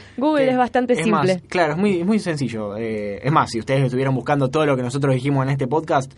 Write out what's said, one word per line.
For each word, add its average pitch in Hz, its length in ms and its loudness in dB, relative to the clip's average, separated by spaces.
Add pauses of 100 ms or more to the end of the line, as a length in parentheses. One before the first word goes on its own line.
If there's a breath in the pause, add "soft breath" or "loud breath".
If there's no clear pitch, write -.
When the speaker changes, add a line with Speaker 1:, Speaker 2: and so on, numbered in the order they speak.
Speaker 1:
<laughs> - 120 -20
Google 285 260 2
Speaker 2:
Que 262 60 2
Speaker 1:
es 254 80 2
bastante 247 340 2
Speaker 2:
es 226 140 0
más, 180 200 2
Speaker 1:
simple. 185 220 -2
Speaker 2:
claro, 165 240 2
es 156 60 -4
muy, 190 220 2
es 175 60 -2
muy 214 120 2
sencillo. 110 580 -4
Eh, 107 460 -6
es 135 100 -2
más, 156 160 2
si 117 100 -4
ustedes 135 260 0
estuvieran 135 300 0
buscando 135 360 0
todo 156 160 2
lo 139 100 2
que 127 60 -2
nosotros 135 320 0
dijimos 135 300 0
en 135 60 -2
este 139 160 -2
podcast, 151 520 0